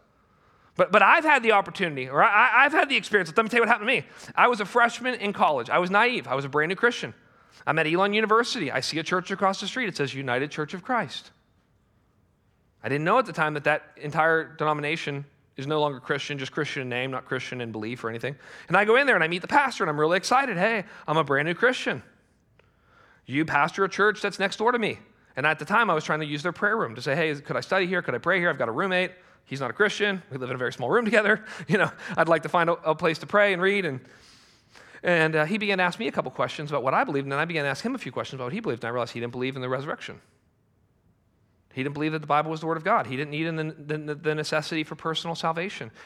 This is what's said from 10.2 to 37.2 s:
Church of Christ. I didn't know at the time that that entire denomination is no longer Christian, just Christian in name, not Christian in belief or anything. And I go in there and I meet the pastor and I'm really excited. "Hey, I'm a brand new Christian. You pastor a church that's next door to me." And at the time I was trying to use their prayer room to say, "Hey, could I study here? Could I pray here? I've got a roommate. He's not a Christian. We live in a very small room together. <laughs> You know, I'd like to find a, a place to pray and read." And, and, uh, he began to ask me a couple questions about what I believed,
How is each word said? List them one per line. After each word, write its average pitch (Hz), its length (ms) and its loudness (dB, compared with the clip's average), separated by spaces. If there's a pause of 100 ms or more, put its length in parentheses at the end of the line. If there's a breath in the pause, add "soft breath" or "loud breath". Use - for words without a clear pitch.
Church 151 240 -8
of 185 100 -12
Christ. 220 460 -4 (1500)
I 110 60 -8
didn't 143 160 -2
know 196 140 4
at 254 80 0
the 170 60 -12
time 156 220 -2
that 143 100 -6
that 151 320 0
entire 160 480 2 (120)
denomination 147 680 -2 (320)
is 135 100 -10
no 151 140 0
longer 147 180 0
Christian, 143 400 -4
just 135 140 -8
Christian 147 300 -4
in 127 60 -6
name, 123 220 -4
not 127 140 -8
Christian 123 360 -8
in 113 120 -6
belief 110 320 -8
or 113 40 -4
anything. 120 280 -6 (320 loud breath)
And 170 80 4
I 202 80 6
go 214 100 6
in 277 140 6
there 233 80 6
and 170 80 4
I - 20 6
meet 175 160 -4
the - 60 -10
pastor 269 340 2
and 175 80 2
I'm 147 80 -2
really 156 180 4
excited. 240 400 0
"Hey, 202 280 0 (240 loud breath)
I'm 151 80 0
a 160 80 4
brand 143 240 2
new 175 60 -2
Christian. 233 500 0 (1200 soft breath)
You 139 180 -2
pastor 156 380 2
a 190 60 4
church 202 340 0
that's 196 160 -4
next 190 200 -2
door 220 120 2
to 247 80 2
me." 160 220 -4 (340 soft breath)
And 131 100 -2
at 151 140 2
the 151 60 -10
time 208 260 2
I 170 40 4
was 156 100 0
trying 156 160 -2
to 156 60 -4
use 147 180 -6
their 175 80 -2
prayer 208 240 -2
room 139 180 -4
to 120 80 -12
say, 139 140 0
"Hey, 160 180 0
could 139 220 -6
I 127 40 0
study 190 280 0
here? 180 120 0
Could 143 140 -4
I 120 40 -4
pray 175 200 2
here? 175 100 2
I've 147 100 0
got 123 100 0
a 113 40 -2
roommate. 180 380 0 (340 soft breath)
He's 135 160 -10
not 127 100 -2
a 113 40 -10
Christian. 202 560 0
We 131 80 -8
live 127 120 -6
in 131 40 -4
a 131 40 -6
very 123 140 -2
small 123 160 -4
room 226 160 2
together. 214 400 2 (120)
<laughs> 170 100 -14
You 196 120 2
know, 160 120 2 (260 loud breath)
I'd 160 120 4
like 165 160 4
to 180 40 -8
find 170 220 4
a, 170 40 2
a 160 200 0
place 165 240 0
to 165 80 -12
pray 202 260 4
and 175 80 -2
read." 196 240 2
And, 135 160 -4 (1040 loud breath)
and, 160 320 2
uh, 156 100 2
he 190 140 -2
began 202 200 0
to 185 60 2
ask 180 140 -2
me 226 80 -4
a - 60 -2
couple 151 180 -4
questions 143 400 -4
about 139 140 -2
what 135 100 2
I 170 80 4
believed, 139 220 -2